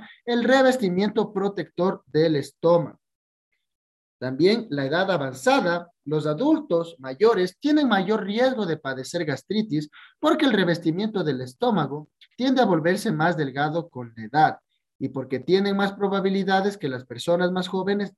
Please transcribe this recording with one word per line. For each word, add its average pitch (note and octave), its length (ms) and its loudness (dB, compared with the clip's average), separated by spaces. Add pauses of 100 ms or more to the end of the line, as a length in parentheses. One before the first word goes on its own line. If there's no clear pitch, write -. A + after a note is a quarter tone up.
(260)
el A#3+ 180 0
revestimiento G#3+ 920 2
protector F#3+ 720 -2
del D#3 300 2
estómago. D#3+ 640 0 (1200)
También E3 500 0
la C#3+ 160 -2
edad F3 260 0
avanzada, F3 800 0 (140)
los D3+ 200 -2
adultos E3+ 760 0
mayores C3+ 600 0
tienen D4+ 280 2
mayor G3+ 380 2
riesgo A3 400 0
de D#3+ 120 -2
padecer C3+ 480 -6
gastritis D#3 640 -4 (300)
porque D#4+ 260 2
el C4 80 4
revestimiento F3 680 0
del C3+ 180 -2
estómago D3+ 680 -2 (300)
tiende B3+ 220 2
a A#3+ 40 6
volverse F#3 460 0
más D#3+ 240 0
delgado D3+ 540 -4
con A#2 260 -14
la A2+ 80 -14
edad - 360 2 (380)
y C3 120 -6
porque B2+ 320 -6
tienen G3 340 2
más G3+ 160 0
probabilidades G3 840 0
que D3+ 100 -8
las B2+ 160 -6
personas F3 480 -2
más F#3 160 -4
jóvenes G3 500 -4